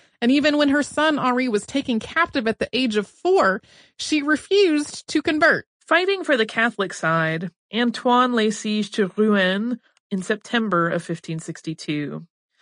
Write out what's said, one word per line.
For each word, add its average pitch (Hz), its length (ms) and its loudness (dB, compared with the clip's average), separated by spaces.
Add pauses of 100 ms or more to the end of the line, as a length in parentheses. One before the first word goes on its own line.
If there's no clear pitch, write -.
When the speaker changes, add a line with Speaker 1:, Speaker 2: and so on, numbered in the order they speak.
(220)
Speaker 1:
And 240 80 2
even 294 260 2
when 294 120 4
her 277 160 2
son 302 340 0
Henri 254 300 0
was 208 180 -2
taken 269 320 -2
captive 285 480 -2
at 220 140 -2
the - 120 -4
age 247 240 -2
of 202 120 -2
four, 269 540 2 (360)
she 302 240 -2
refused 302 840 0
to 311 140 -2
convert. 226 440 2 (140)
Speaker 2:
Fighting 359 440 0
for 294 120 2
the 220 100 0
Catholic 226 460 -2
side, 165 580 -2 (220)
Antoine 247 600 2
laid 220 200 2
siege 214 400 -2
to 190 240 0
Rouen 208 600 2 (320)
in 185 120 -4
September 208 640 0
of 170 160 -2
fifteen 165 340 -8
sixty-two. 156 880 -8 (360)